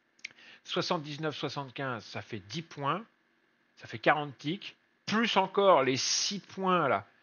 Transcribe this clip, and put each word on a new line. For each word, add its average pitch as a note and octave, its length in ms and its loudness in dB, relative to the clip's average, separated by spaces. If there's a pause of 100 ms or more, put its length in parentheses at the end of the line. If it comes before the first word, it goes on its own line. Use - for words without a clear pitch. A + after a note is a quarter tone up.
(640)
soixante-dix-neuf D3+ 720 -4
soixante-quinze, C3+ 680 -6
ça - 160 -10
fait - 180 -10
dix G2+ 220 -12
points, D#3 440 -6 (720)
ça - 100 -20
fait A2+ 120 -10
quarante D3 380 2
ticks, - 380 -8 (300)
plus G#3+ 320 2
encore F#3+ 460 6
les C3 140 2
six - 420 -2
points F3+ 480 0
là, G2+ 200 0 (160)